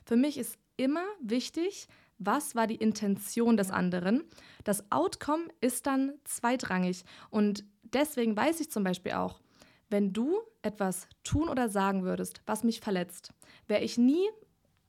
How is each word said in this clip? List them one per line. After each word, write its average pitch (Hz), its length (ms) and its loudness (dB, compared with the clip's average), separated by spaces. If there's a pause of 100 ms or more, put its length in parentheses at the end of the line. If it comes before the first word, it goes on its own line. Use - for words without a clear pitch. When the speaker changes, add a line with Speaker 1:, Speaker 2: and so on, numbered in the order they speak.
Speaker 1:
Für 226 100 0
mich 277 220 2
ist - 200 -8 (200)
immer 294 280 0 (160)
wichtig, 254 680 -4 (320)
was 214 360 -2
war 226 120 2
die 226 80 -4
Intention 220 840 2
des 196 120 2
Speaker 2:
Ja. - 60 -6
Speaker 1:
anderen. 180 480 2 (400)
Das 202 280 -2
Outcome 330 540 0 (160)
ist - 240 0
dann 269 280 0 (100)
zweitrangig. 185 800 0 (260)
Und 208 340 2 (200)
deswegen 240 520 0
weiß 311 240 2
ich - 120 -4
zum 208 120 0
Beispiel 180 300 -2
auch, 185 260 -2 (500)
wenn 202 240 2
du 294 260 0 (240)
etwas 202 440 -4 (160)
tun 302 240 0
oder 254 220 0
sagen 196 340 2
würdest, 185 420 -4
was 214 180 -2
mich 226 180 2
verletzt, 180 520 -4 (340)
wär 208 160 2
ich 226 140 -4
nie 294 300 6 (600)